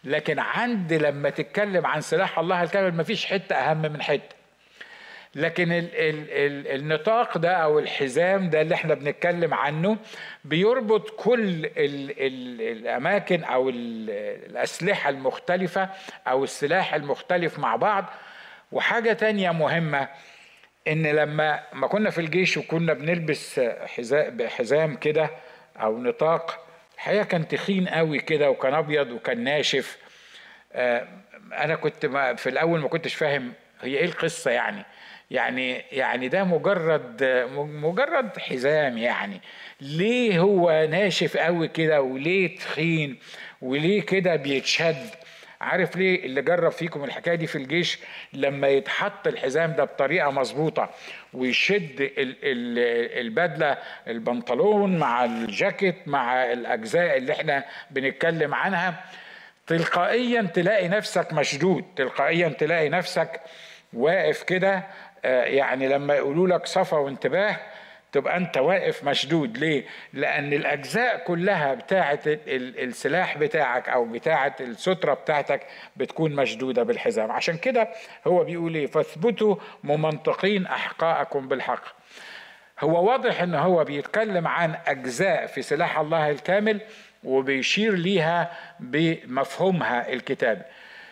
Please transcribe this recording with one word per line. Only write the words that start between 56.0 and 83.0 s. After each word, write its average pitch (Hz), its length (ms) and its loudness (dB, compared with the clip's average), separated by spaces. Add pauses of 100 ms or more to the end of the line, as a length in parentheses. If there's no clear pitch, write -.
مع 127 440 2
الأجزاء 123 640 0
اللي 131 160 0
احنا 147 320 -2 (260)
بنتكلم 143 640 0
عنها، 175 500 -2 (640)
تلقائيا 214 760 2
تلاقي 180 460 2
نفسك 190 440 0
مشدود، 147 520 2 (120)
تلقائيا 156 520 2
تلاقي 156 400 2
نفسك 170 520 -2 (520)
واقف 156 500 2
كده. 185 400 2 (420)
آه، 127 200 4
يعني 131 440 2
لما 143 260 2
يقولوا 143 340 2
لك: 170 180 2
"صفا 180 300 0
وانتباه"، 147 600 0 (560)
تبقى 139 240 0
انت 180 200 -2
واقف 160 480 2
مشدود. 139 540 0
ليه؟ 151 260 0 (280)
لان 143 400 -2
الاجزاء 147 720 0
كلها 170 480 2
بتاعه 147 520 2
ال-، 151 120 2 (100)
ال-، 127 360 -4
السلاح 143 540 -2
بتاعك 143 500 0
او 123 160 2
بتاعه 139 560 0
الستره 143 540 0
بتاعتك 143 460 0 (360)
بتكون 151 380 -2
مشدوده 123 480 0
بالحزام. 110 480 0
عشان 160 260 -2
كده 226 320 0 (380)
هو 170 180 4
بيقول 170 300 -2
ايه؟ 147 120 0
"فاثبتوا 180 720 0 (280)
ممنطقين 156 800 0
احقاءكم 139 840 -2
بالحق". 127 360 -2 (960)
هو 170 300 4